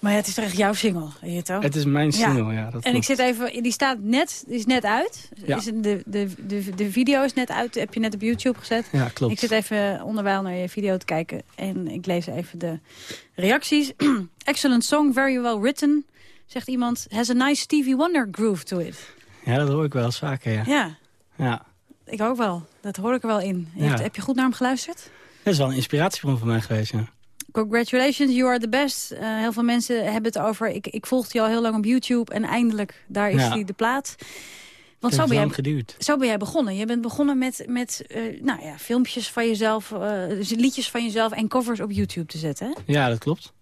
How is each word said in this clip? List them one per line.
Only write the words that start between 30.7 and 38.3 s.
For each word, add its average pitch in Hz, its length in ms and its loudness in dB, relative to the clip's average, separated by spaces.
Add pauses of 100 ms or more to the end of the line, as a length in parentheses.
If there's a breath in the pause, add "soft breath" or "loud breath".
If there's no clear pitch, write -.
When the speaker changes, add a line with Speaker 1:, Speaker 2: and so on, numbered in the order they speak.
Speaker 1:
ik - 200 -8
volgde 254 320 0
je - 60 4
al 220 40 4
heel 226 140 2
lang 220 140 0
op 214 80 0
YouTube 240 500 2
en 220 100 0
eindelijk, 214 640 0
daar 202 220 0
is 139 100 4
Speaker 2:
Ja. 120 140 2
Speaker 1:
die, 107 100 -2
de 190 80 -8
plaat." 247 360 0 (100)
Speaker 2:
Het - 100 -20 (720 loud breath)
Speaker 1:
Want - 160 0
zo 135 60 4
Speaker 2:
heeft 320 80 4
Speaker 1:
ben - 0 -
jij 110 180 4
Speaker 2:
lang - 80 -2
geduurd. 139 500 -4
Speaker 1:
zo 294 120 4
ben 262 100 2
jij 220 100 2
begonnen. 202 400 0
Je 208 100 -2
bent 240 160 0
begonnen 277 360 2
met, 254 300 -2
met, 247 400 -4
eh, 226 140 -6 (200)